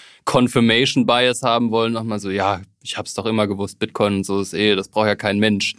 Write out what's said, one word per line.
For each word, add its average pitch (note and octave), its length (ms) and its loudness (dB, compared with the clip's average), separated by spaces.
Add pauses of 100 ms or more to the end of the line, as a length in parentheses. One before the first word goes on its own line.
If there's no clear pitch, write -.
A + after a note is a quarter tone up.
(260)
Confirmation B2 840 2
Bias B2 340 2
haben A#2+ 300 0
wollen, A2+ 220 0
nochmal A2+ 260 -6
so, G2 100 -8
ja, G2 320 -2 (220)
ich - 140 -10
hab's - 180 -10
doch - 100 -4
immer A2 220 0
gewusst, G2 320 -6
Bitcoin G2+ 380 0
und F#2+ 80 -2
so G2 160 -2
ist F#2+ 120 -6
eh, G#2 220 2
das F#2+ 140 -2
braucht G#2+ 180 0
ja G#2 80 2
kein G#2 240 0
Mensch. G#2 400 0